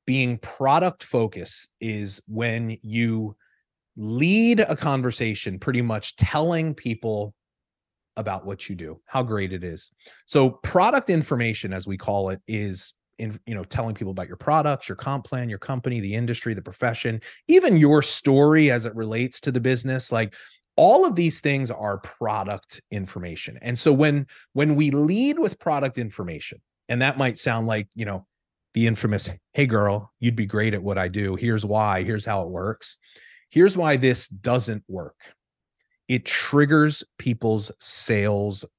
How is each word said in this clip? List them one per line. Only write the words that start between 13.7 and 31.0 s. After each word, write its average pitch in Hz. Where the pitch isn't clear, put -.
people 98
about 92
your 90
products, 147
your -
comp 135
plan, 123
your 101
company, 123
the 98
industry, 117
the -
profession, 113
even 330
your 151
story 143
as 120
it 113
relates 113
to 139
the 123
business. 131
Like, 113
all 240
of 277
these 170
things 135
are 107
product 104
information. 90
And 120
so 156
when, 143
when 151
we 147
lead 202
with 320
product 139
information, 92
and 120
that 131
might 127
sound 113
like, 107
you 110
know, 98
the 113
infamous, 107
"Hey 143
girl, 104
you'd 117
be 110
great 107
at 98
what 98
I 92